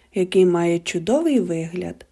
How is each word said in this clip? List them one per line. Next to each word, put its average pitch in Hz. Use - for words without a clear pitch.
який 185
має 170
чудовий 240
вигляд, 170